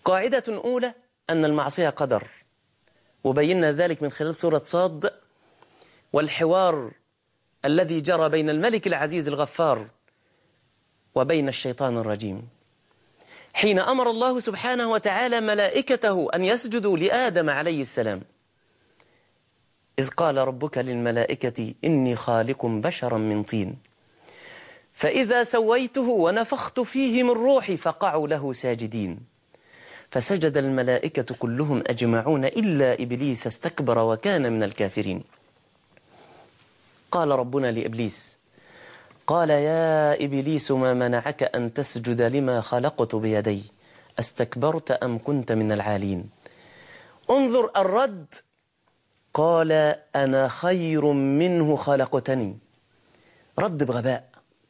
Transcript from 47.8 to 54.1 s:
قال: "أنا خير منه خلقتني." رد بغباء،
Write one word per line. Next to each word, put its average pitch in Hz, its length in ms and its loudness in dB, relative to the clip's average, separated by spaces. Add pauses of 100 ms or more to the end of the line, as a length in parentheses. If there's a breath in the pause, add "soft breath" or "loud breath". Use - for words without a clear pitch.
قال: 156 600 4 (200)
"أنا 135 320 2
خير 160 640 0
منه 151 640 2
خلقتني." 131 800 0 (1000 soft breath)
رد 160 260 -2
بغباء، 120 440 -2 (400)